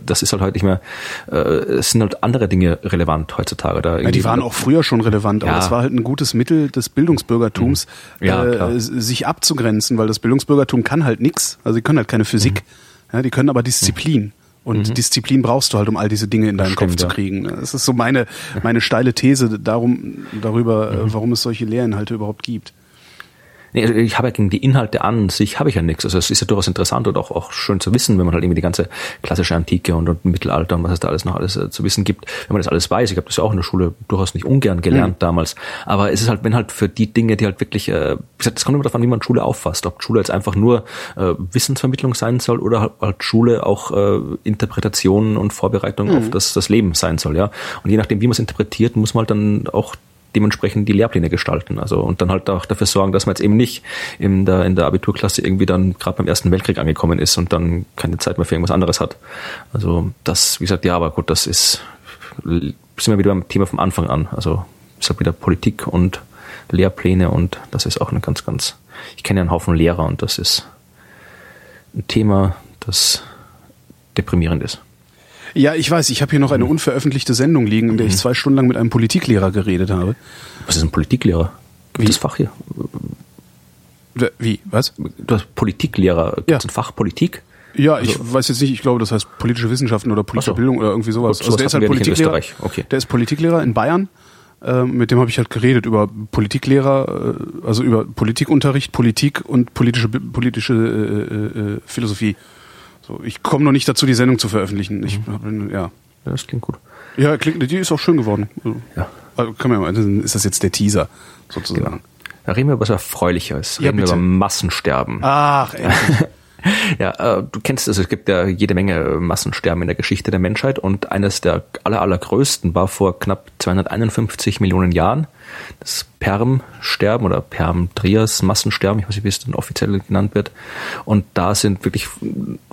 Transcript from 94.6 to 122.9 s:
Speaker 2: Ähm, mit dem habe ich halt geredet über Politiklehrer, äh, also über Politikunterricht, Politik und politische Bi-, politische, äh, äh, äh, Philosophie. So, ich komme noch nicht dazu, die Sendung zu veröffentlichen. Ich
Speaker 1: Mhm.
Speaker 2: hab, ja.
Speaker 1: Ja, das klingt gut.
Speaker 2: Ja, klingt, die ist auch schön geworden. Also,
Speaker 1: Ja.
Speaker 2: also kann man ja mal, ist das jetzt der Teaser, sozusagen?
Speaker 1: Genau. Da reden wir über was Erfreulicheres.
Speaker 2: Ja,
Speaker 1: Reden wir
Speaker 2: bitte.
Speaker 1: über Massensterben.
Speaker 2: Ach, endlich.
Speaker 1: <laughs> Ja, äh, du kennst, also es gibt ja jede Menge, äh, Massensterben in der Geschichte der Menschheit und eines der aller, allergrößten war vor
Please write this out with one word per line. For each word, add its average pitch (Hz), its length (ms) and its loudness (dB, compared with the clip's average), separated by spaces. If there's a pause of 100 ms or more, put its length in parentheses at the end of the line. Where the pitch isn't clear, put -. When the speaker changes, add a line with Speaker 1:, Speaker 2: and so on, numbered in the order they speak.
Speaker 2:
Ähm, 127 320 0
mit 120 160 2
dem 123 80 6
habe 120 100 2
ich - 80 -4
halt 117 120 0
geredet 120 340 2
über 107 240 2 (240)
Politiklehrer, 135 1000 0 (300)
äh, - 20 -8
also 117 160 2
über 113 220 2
Politikunterricht, 135 880 0
Politik 120 520 0
und 123 300 0
politische 120 340 2
Bi-, 120 120 -4
politische, 120 520 -4
äh, 107 640 0
äh, 104 420 -4
äh, - 100 -10
Philosophie. 104 480 -4 (720)
So, - 160 -12
ich - 200 -12
komme 147 240 2
noch 170 60 4
nicht 151 140 2
dazu, 135 200 0
die 127 80 4
Sendung 123 240 4
zu 113 100 -2
veröffentlichen. 101 560 -2
Ich 101 140 -4
Speaker 1:
Mhm. 107 140 -6
Speaker 2:
hab, 104 380 -6
ja. 95 200 -4 (340)
Speaker 1:
Ja, - 80 -6
das - 140 -8
klingt 120 160 -6
gut. - 140 -6 (420)
Speaker 2:
Ja, 147 180 4
klingt, 156 340 -2
die 170 60 -2
ist 185 160 0
auch 147 60 0
schön 170 180 2
geworden. 104 320 0 (160)
Also, 113 120 -4 (200)
Speaker 1:
Ja. 101 100 -4 (300)
Speaker 2:
also 117 160 -2
kann 123 180 0
man 107 120 2
ja 85 100 -2
mal, 104 320 2
ist - 100 -4
das 104 100 0
jetzt - 180 -2
der 95 100 0
Teaser, 101 360 0 (420)
sozusagen? - 340 -4
Speaker 1:
Genau. - 140 -6 (480)
Da - 60 -2
reden 127 160 2
wir 143 60 4
über 110 60 0
was 107 80 0
Erfreulicheres. 87 880 -2
Speaker 2:
Ja, 147 120 0
Speaker 1:
Reden 104 100 0
wir 98 60 4
Speaker 2:
bitte. 90 100 2
Speaker 1:
über 85 80 2
Massensterben. 90 1000 0
Speaker 2:
Ach, 139 540 2
endlich. 120 580 2
Speaker 1:
<laughs> - 60 -20 (600)
Ja, 95 420 0
äh, - 20 -4 (100)
du 107 80 -8
kennst, - 280 -2
also 98 120 2
es 90 80 0
gibt - 180 -4
ja 92 200 2
jede 98 260 0
Menge, 92 220 2
äh, 76 260 0
Massensterben 85 600 -2
in 85 40 -2
der 87 100 -2
Geschichte - 340 -4
der 95 100 0
Menschheit 104 380 0
und 98 340 -2
eines 98 300 -2
der 87 200 0 (200)
aller, 104 180 0
allergrößten 92 760 0
war 90 140 2
vor 92 300 0